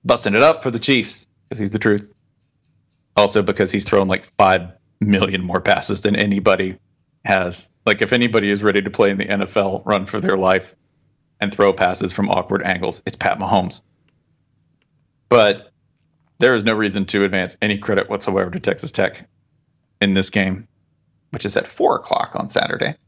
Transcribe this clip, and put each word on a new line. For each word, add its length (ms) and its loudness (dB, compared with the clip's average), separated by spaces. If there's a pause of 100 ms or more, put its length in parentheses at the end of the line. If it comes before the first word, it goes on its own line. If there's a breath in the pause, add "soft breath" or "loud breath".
Busting 320 0
it 60 4
up 220 4
for 80 -2
the 80 -6
Chiefs, 480 -2 (240)
'cause 80 -10
he's 140 -4
the 60 -4
truth. 320 0 (1080)
Also 240 4
because 280 0
he's 140 -2
thrown, 240 2
like, 160 -2 (140)
five 340 2 (300)
million 420 0
more 160 -2
passes 400 0
than 160 0
anybody 640 0 (480)
has. 440 -2 (140)
Like, 160 2
if 100 0
anybody 400 2
is 120 0
ready 180 2
to 80 -6
play 220 2
in 80 -4
the 100 -4
N 140 -2
F 160 -2
L, 260 -2
run 220 0
for 120 -6
their 200 0
life, 360 0 (640)
and 140 -4
throw 220 4
passes 400 -2
from 160 -2
awkward 320 -2
angles, 420 -4
it's 120 -8
Pat 220 -2
Mahomes. 440 -2 (1500)
But 420 4 (680)
there 160 4
is 100 0
no 100 2
reason 320 0
to 180 0
advance 380 -2
any 160 0
credit 300 0
whatsoever 420 -2
to 100 -8
Texas 320 -4
Tech 360 -4 (720)
in 140 2
this 160 0
game, 360 -2 (640)
which 140 -8
is 120 -4
at 120 -2
four 280 -2
o'clock 380 -6
on 140 -6
Saturday. 460 -4 (140)